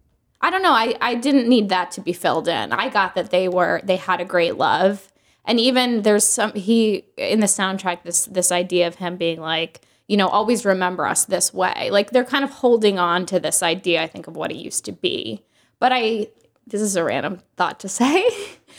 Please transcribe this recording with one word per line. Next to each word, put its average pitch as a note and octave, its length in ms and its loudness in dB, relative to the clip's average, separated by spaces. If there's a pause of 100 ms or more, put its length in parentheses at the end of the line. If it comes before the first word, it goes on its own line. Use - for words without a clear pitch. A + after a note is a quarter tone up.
(400)
I D#4+ 100 0
don't F#4+ 120 -2
know. F4 100 4
I, A#3+ 280 2
I A#3+ 140 -2
didn't B3 340 2
need A3+ 220 6
that F3+ 220 -2
to - 80 -12
be E3+ 120 -4
filled D#3+ 360 0
in. A#2 240 -2
I G#3 160 0
got G3 260 -2
that F3+ 160 -4
they F#3 180 2
were, F3+ 360 0
they F#3+ 120 0
had F3+ 240 -2
a F3+ 40 -6
great F3 320 0
love. F#3 540 0 (340)
And A#3 160 0
even B3 420 2
there's G#3 240 4
some, G#3 280 -2
he, G#3+ 500 2 (140)
in G#3+ 220 0
the G#3 60 2
soundtrack, F#3+ 560 -2
this, E3+ 240 -4
this F3+ 260 -2
idea F3+ 340 2
of E3+ 100 -6
him F3+ 200 -8
being E3 240 -4
like, E3 400 -6 (260)
you G#3 120 0
know, F#3+ 100 4
"Always G#3+ 380 2
remember F#3 400 0
us - 200 0
this F3+ 260 -2
way." - 380 -2
Like, G3+ 200 2
they're B3+ 140 2
kind C#4 200 -2
of C4+ 60 -4
holding A3 480 2
on F3 280 0
to F3+ 140 0
this - 220 -2
idea, E3+ 400 0
I E3 40 -4
think, E3 200 -14
of D#3+ 100 -16
what D#3+ 140 -6
it - 60 -10
used - 300 -10
to G3+ 60 -10
be. - 500 -6 (380)
But B3+ 120 4
I, A3+ 360 -2 (380)
this G#3 140 -4
is G3+ 160 -2
a E3 80 0
random C#3 360 -4 (160)
thought F3 240 -2
to G3 80 -12
<laughs> - 120 -4
say, D#4 260 4 (520)